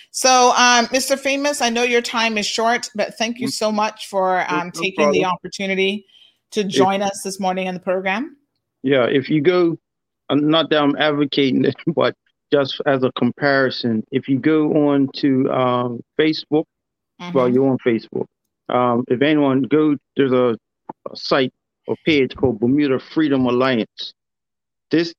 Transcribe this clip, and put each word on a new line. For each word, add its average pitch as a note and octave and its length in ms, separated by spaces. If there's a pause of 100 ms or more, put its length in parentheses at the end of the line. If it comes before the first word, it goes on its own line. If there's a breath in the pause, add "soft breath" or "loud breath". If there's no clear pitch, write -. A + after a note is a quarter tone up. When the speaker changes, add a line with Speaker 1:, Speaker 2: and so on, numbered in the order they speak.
(120)
Speaker 1:
So, B3+ 440
um, A#3+ 360
Mister C4 240
Famous, C#4 440
I A#3+ 80
know A#3 140
your A#3+ 180
time A3+ 380
is G3+ 80
short, A#3 480
but G3 240
thank A#3+ 200
you B3 100
Speaker 2:
Mm. - 40
Speaker 1:
so G#3+ 200
much G#3+ 340
for, F#3 420
Speaker 2:
No, F3 80
Speaker 1:
um, F3 180
Speaker 2:
no - 60
Speaker 1:
taking D#3 300
the C#3+ 100
Speaker 2:
problem. F#3 40
Speaker 1:
opportunity F#3+ 840 (460 soft breath)
to G#3+ 80
Speaker 2:
If G3 80
Speaker 1:
join G3 340
us G3 200
this F#3+ 180
morning F#3 280
on F#3 60
the F3+ 60
program. F#3+ 560 (480)
Speaker 2:
Yeah, C3 220
if C3 220
you D3+ 120
go, E3+ 360 (520)
I'm D3 200
not D#3 220
that D3+ 100
I'm D3 160
advocating C#3+ 680
it, C3 100 (120)
<laughs> - 20
but B2+ 260 (380)
just C#3+ 340
as C3+ 160
a B2 100
comparison, B2 1000
if C3 160
you C3+ 100
go D3+ 500
on C#3 280
to, C3+ 340
um, B2 500 (160)
Facebook, D#3 480 (540)
well, F3 280
Speaker 1:
Mm-hmm. B2 80
Speaker 2:
you're C3+ 140
on C3 160
Facebook. A#2+ 420 (420)
Um, B2 400
if A#2+ 120
anyone C#3+ 420
go, D3 340 (200)
there's C3+ 160
a, B2 240 (540)
a - 60
site C3+ 360 (340)
or A2+ 180
page C#3+ 320
called A#2 240
Bermuda C3 400
Freedom C#3 460
Alliance. B2 640 (800)
This, E3 280